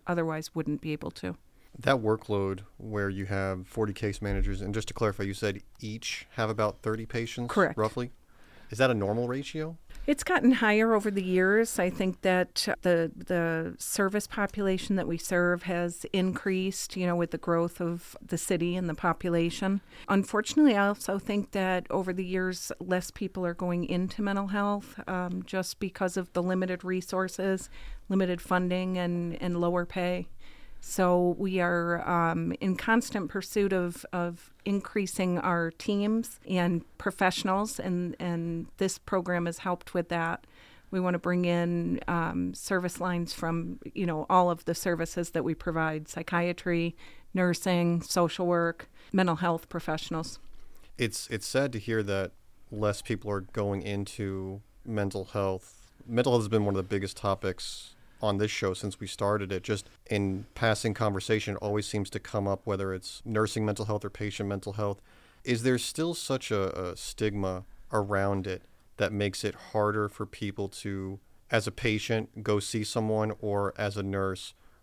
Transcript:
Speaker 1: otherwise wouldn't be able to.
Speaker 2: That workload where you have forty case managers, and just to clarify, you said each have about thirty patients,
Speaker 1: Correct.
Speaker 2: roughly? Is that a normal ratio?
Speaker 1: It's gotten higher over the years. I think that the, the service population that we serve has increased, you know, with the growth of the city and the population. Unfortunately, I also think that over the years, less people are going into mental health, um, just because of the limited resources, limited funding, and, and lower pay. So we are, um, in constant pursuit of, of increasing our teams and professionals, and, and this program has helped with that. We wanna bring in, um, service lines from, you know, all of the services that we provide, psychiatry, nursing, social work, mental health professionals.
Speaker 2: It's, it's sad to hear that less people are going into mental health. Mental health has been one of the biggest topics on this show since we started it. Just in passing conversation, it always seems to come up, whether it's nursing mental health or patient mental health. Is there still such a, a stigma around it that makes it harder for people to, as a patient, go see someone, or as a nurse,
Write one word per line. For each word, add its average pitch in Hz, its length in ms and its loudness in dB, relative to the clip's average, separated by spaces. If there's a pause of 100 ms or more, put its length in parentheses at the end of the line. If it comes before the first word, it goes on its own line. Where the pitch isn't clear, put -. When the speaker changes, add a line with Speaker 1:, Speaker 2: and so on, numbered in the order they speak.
Speaker 1:
otherwise 160 480 -2
wouldn't 151 260 -2
be 156 100 -6
able 151 200 -6
to. - 260 -8 (400)
Speaker 2:
That 131 200 4
workload 104 640 0 (160)
where 104 320 -2
you 98 160 -4
have 95 420 -2
forty 107 260 0
case 104 260 -4
managers, 98 420 0
and 101 120 -4
just 107 140 -2
to - 80 -8
clarify, 104 280 0
you 98 120 -4
said 98 260 -2 (180)
each - 460 -8 (120)
have 110 120 2
about 107 320 0
thirty 110 240 -2
patients, 120 460 -4
Speaker 1:
Correct. - 260 4
Speaker 2:
roughly? 120 340 0 (600)
Is 113 80 0
that 131 100 8
a 120 60 4
normal 107 320 0
ratio? 156 500 -6 (300)
Speaker 1:
It's 285 160 2
gotten 262 300 6
higher 220 400 6
over 214 180 4
the 196 120 2
years. 185 560 4
I 185 100 4
think 190 320 -2
that 180 460 2 (140)
the, 170 340 4
the 165 640 0
service 202 480 0
population 196 720 0
that 180 120 0
we 170 100 -2
serve 175 460 2
has 175 480 -2
increased, 190 840 0
you 180 80 0
know, 175 100 2
with 170 160 0
the 160 60 -2
growth 170 420 0
of 170 460 -4
the 170 120 -2
city 175 380 0
and 180 140 0
the 151 60 -2
population. 175 840 0 (300)
Unfortunately, 214 640 4
I 202 120 6
also 202 320 0
think 202 320 -2
that 185 380 0
over 185 220 0
the 185 140 -2
years, 185 540 -2
less 180 320 0
people 185 340 -4
are 175 80 0
going 175 320 -2
into 185 380 -2
mental 196 240 0
health, 202 600 -2
um, 180 380 -4
just - 340 -4
because 185 380 -2
of 180 160 -4
the 175 100 2
limited 185 400 0
resources, 185 840 -2 (400)
limited 185 320 2
funding, 185 560 0
and, 175 440 -2
and 175 200 0
lower 175 240 2
pay. 180 420 -2 (580)
So 180 540 4
we 185 220 0
are, 170 440 2
um, 170 540 2
in 185 160 2
constant 226 540 2
pursuit 196 420 0
of, 175 400 0
of 175 400 -4 (140)
increasing 190 720 0
our 170 340 0
teams 208 760 0
and 175 380 2 (140)
professionals, 196 800 0
and, 175 400 -2
and 170 480 -2 (120)
this 190 180 0
program 180 480 0
has 170 140 -4
helped - 340 -4
with 175 160 0
that. 170 360 -2 (460)
We 190 80 0
wanna 180 200 2
bring 180 260 2
in, 175 640 2
um, 170 440 0
service 180 460 -2
lines 175 320 -2
from, 170 480 -4 (140)
you 190 120 -2
know, 156 240 -2
all 180 200 6
of 170 160 -2
the 170 100 0
services 170 540 -2
that 147 160 0
we 160 100 0
provide, 160 540 -2
psychiatry, 170 880 0 (360)
nursing, 175 680 2
social 175 440 0
work, 170 440 0 (240)
mental 185 240 4
health 170 320 0
professionals. 160 680 -6 (600)
Speaker 2:
It's, - 320 -2
it's 107 180 -4
sad 135 240 2
to 117 80 -6
hear 110 240 2
that 98 300 0 (380)
less 107 300 0
people 104 300 -4
are 98 80 0
going 101 440 -2
into 98 760 -4 (260)
mental 101 460 -2
health. - 640 -2 (120)
Mental 123 280 4
health 117 100 6
has 104 60 -4
been 110 160 4
one 101 100 2
of 95 80 2
the 98 100 -6
biggest 98 220 -2
topics - 760 -4 (300)
on 104 160 2
this 107 120 0
show 95 240 0
since - 280 -6
we 101 40 -8
started 101 460 0
it. 92 120 -4
Just 104 260 -4 (200)
in 98 360 0 (100)
passing 110 380 2
conversation, 104 640 0
it - 20 -6
always 104 280 -2
seems 104 240 -2
to 104 120 -6
come 101 260 -2
up, 98 160 0
whether 98 300 -2
it's - 320 -10
nursing 110 400 0
mental 104 180 0
health 104 220 -2
or 101 40 -4
patient 104 380 -6
mental 101 260 -4
health. 101 280 -4 (420)
Is 120 200 0
there 127 140 4
still 165 360 -2
such - 360 -4
a, 95 420 0
a - 40 -8
stigma 98 680 -2 (260)
around 98 560 2
it 92 140 -4 (340)
that 101 160 2
makes 101 320 0
it 104 120 -2 (180)
harder 104 340 2
for 101 180 -8
people 101 440 -6
to, 98 500 -8 (320)
as 110 160 4
a 104 40 -4
patient, 110 760 -2
go 104 160 4
see 107 240 -4
someone, 107 560 0
or 101 360 0
as 101 200 -2
a 101 60 -2
nurse, 98 500 -2 (300)